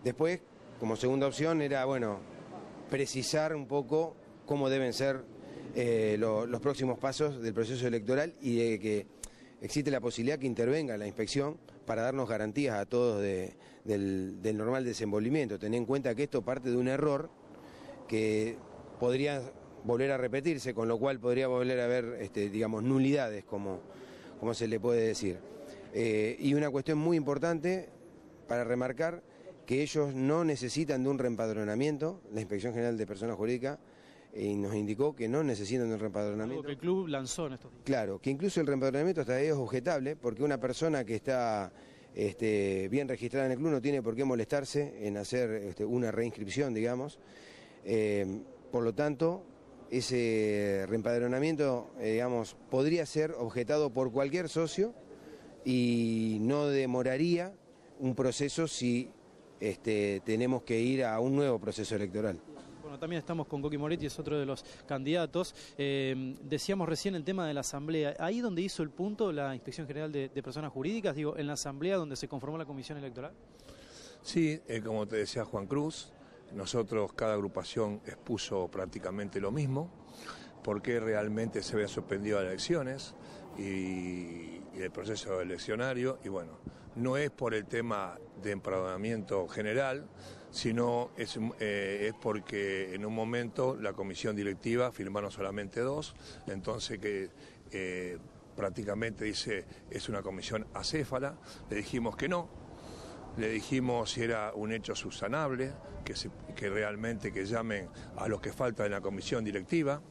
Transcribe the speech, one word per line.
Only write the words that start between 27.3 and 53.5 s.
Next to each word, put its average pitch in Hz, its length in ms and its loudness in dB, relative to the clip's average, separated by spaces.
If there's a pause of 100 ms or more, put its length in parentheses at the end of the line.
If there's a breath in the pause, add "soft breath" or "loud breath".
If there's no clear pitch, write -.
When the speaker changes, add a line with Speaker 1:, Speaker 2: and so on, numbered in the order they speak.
Speaker 1:
para 120 180 2
remarcar, 131 580 0 (420 loud breath)
que 131 160 4
ellos 143 320 2
no 139 300 4
necesitan 139 600 2
de 135 60 4
un 139 100 2
reempadronamiento, 123 1040 0 (120)
la 110 80 0
Inspección 104 320 -2
General 117 240 2
de 107 100 0
Personas 104 300 -4
Jurídicas, 123 420 0 (540 loud breath)
eh, 104 220 0
nos 101 200 0
indicó 107 380 2
que 120 140 -2
no 139 160 2
necesitan 117 460 0
de 113 60 0
un 104 40 -4
reempadronamiento. 107 640 -2
Speaker 2:
Algo 139 40 -8
que 147 60 -6
el 139 60 -6
club 180 300 0
lanzó 143 400 -2
en 131 60 -6
estos 123 180 -14
días. - 120 -20
Speaker 1:
Claro, 107 360 0
que - 100 -2
incluso 165 320 2
el 147 60 4
reempadronamiento 143 540 2
hasta 127 140 2
ahí 139 120 4
es 156 60 4
objetable, 135 640 0
porque 117 280 -2
una 147 140 4
persona 131 460 2
que 113 120 -2
está, 110 560 2 (440 loud breath)
este, 101 760 2
bien 135 200 2
registrada 123 360 0
en 131 80 4
el 123 40 0
club 156 140 2
no 135 100 4
tiene 139 200 2
por 113 140 0
qué 131 80 0
molestarse 135 840 0
en 101 120 0
hacer, 117 340 0
este, 101 320 -4
una 117 280 2
reinscripción, 113 600 0
digamos. 123 460 0 (640 loud breath)
Eh, 104 580 2 (300)
por 120 120 2
lo 117 100 2
tanto, 151 520 2 (440)
ese 107 960 2
reempadronamiento, 123 1120 2
eh, 110 140 2
digamos, 120 420 0 (140)
podría 147 360 4
ser 156 280 0
objetado 123 580 2